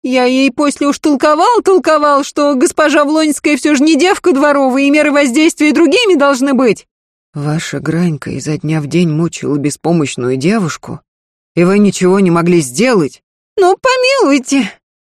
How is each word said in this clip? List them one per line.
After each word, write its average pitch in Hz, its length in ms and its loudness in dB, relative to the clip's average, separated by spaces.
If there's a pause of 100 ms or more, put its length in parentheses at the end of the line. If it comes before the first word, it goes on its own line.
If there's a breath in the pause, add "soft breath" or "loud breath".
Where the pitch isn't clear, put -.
Я 254 220 -2
ей 262 280 2
после 285 340 -2
уж 285 140 -2
толковал, 311 640 0
толковал, 294 600 2
что 294 320 -2
госпожа 294 500 0
Влонская 302 520 0
всё 302 180 -2
же 254 80 0
не 320 140 2
девка 359 360 0
дворовая, 277 520 0
и 277 60 2
меры 302 200 2
воздействия 294 640 0
другими 349 440 2
должны 277 380 0
быть». 233 320 0 (480)
«Ваша 147 460 -6
Гранька 160 500 -4
изо 139 260 -6
дня 156 240 -4
в 143 60 -8
день 160 240 0
мучила 151 460 -4
беспомощную 143 800 -2
девушку, 160 640 -4 (540)
и 170 100 2
вы 196 140 2
ничего 190 420 2
не 185 100 2
могли 170 300 2
сделать?» 156 600 -2 (380)
«Ну, 381 180 2
помилуйте, 427 960 0 (420)